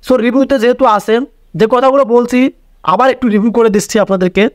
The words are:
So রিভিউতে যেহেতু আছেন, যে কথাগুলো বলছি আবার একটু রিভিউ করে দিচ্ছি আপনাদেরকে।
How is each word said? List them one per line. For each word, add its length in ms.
So 60
রিভিউতে 380
যেহেতু 200
আছেন, 240
যে 140
কথাগুলো 300
বলছি 240
আবার 220
একটু 100
রিভিউ 220
করে 180
দিচ্ছি 280
আপনাদেরকে। 400